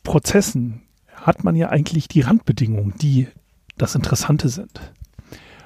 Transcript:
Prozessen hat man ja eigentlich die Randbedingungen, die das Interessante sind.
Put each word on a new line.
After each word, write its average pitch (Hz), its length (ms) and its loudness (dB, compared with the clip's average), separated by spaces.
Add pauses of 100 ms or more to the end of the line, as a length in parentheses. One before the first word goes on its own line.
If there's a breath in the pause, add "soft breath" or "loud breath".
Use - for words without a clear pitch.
Prozessen 127 800 0 (320)
hat - 300 -2
man 175 120 2
ja 165 140 2
eigentlich 151 380 0
die 151 140 2
Randbedingungen, 110 760 0
die 135 300 2 (500)
das - 180 -2
Interessante 147 540 0
sind. - 440 -12 (720 loud breath)